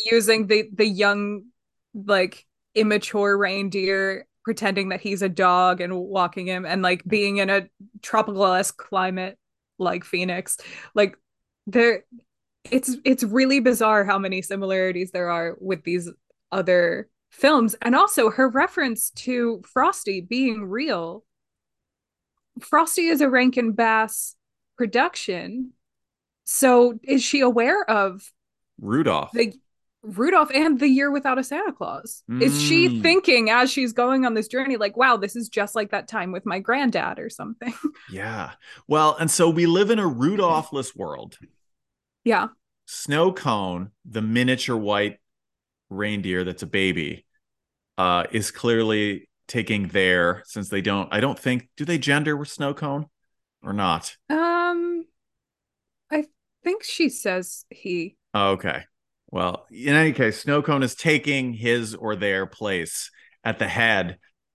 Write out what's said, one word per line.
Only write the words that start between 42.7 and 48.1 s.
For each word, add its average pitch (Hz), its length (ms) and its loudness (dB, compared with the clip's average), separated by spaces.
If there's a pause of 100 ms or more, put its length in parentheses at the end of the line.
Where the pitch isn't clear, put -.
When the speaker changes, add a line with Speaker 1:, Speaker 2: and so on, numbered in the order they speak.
Speaker 2:
Snow 165 460 0
Cone, 101 580 -4 (140)
the 113 180 -6
miniature 123 540 0
white 104 420 -2 (720)
reindeer 95 540 -4
that's 90 180 -8
a 95 60 -10
baby, 85 560 -2 (720)
uh, 90 320 2